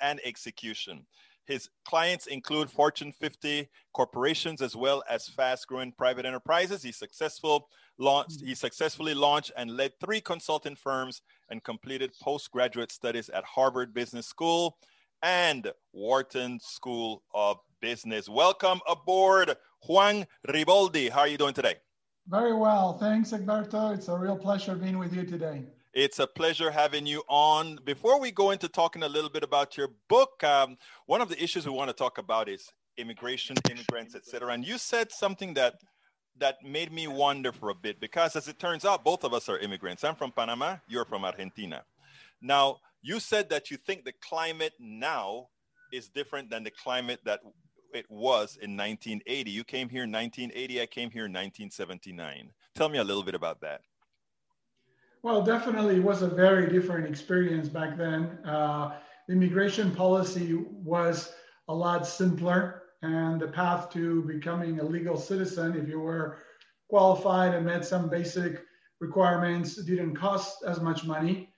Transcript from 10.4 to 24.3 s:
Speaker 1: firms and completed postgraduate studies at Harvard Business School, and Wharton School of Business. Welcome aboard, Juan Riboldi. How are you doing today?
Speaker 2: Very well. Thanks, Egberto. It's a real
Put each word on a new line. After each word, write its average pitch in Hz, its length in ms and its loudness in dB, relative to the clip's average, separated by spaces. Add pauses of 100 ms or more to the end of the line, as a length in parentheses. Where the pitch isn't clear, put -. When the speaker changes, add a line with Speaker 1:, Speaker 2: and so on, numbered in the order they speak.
Speaker 1:
firms 131 460 -4 (280)
and 110 140 -12
completed 131 480 -8 (100)
postgraduate 123 680 -2
studies 117 380 -6
at 95 160 -6
Harvard 127 480 0
Business 120 340 -6
School, 165 500 0 (480)
and 165 460 2 (200)
Wharton 123 680 0
School 117 640 -8 (100)
of 101 240 2 (240)
Business. 110 480 -6
Welcome 185 580 4
aboard, 185 680 4 (300)
Juan 196 400 6 (200)
Riboldi. 156 640 4
How 139 120 4
are 147 60 6
you 147 120 -2
doing 143 160 2
today? 117 220 2 (500)
Speaker 2:
Very 226 280 2
well. 208 440 4
Thanks, 214 320 2
Egberto. 214 600 -2
It's 196 160 -6
a 175 80 -2
real 185 220 -2